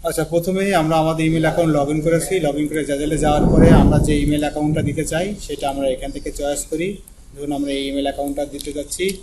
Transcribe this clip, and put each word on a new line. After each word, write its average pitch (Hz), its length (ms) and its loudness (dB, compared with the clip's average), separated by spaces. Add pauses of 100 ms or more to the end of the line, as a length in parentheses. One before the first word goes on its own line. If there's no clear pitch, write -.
আচ্ছা, 160 140 -2 (100)
প্রথমেই 185 380 0 (100)
আমরা 160 220 2
আমাদের 160 260 0
ইমেইল 160 200 2
অ্যাকাউন্ট 160 280 2
log 143 180 0
in 156 120 0
করেছি। 170 260 0 (140)
log 143 140 -2
in 151 100 -2
করে 156 200 -4
Jazelle-এ 151 340 -2
যাওয়ার 147 280 4
পরে - 160 8 (140)
আমরা - 240 6
যে 147 80 2 (100)
ইমেইল 147 220 0
অ্যাকাউন্টটা 151 420 0
দিতে 147 240 -4
চাই, 170 140 -2 (200)
সেটা 147 260 -8
আমরা 139 220 -2
এখান 139 220 -8
থেকে 143 220 -8
চয়েস 143 220 -4 (100)
করি। 165 180 -4 (460)
ধরুন, 143 240 -8
আমরা 143 200 -4
এই 139 120 -4
ইমেইল 139 180 -6
অ্যাকাউন্টটা 143 360 -6 (100)
দিতে 147 220 -10
যাচ্ছি 147 280 -8 (180)